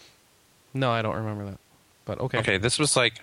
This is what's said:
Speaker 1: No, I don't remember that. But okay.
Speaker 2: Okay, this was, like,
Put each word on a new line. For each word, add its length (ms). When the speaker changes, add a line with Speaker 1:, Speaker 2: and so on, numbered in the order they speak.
Speaker 1:
No, 180
I 120
don't 120
remember 300
that. 140
But 160
okay. 180
Speaker 2:
Okay, 200
this 200
was, 180
like, 260